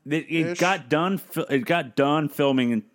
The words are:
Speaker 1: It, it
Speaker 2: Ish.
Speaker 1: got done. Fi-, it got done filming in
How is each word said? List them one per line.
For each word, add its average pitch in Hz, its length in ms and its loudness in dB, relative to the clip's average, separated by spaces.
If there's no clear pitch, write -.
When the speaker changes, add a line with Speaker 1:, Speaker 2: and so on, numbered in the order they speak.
Speaker 1:
It, 147 240 -4
it 165 220 0
Speaker 2:
Ish. 175 80 -8
Speaker 1:
got 175 300 0
done. 170 280 2
Fi-, - 320 -6
it 139 160 2
got 165 300 -2
done 147 340 2
filming 131 420 2
in 110 120 0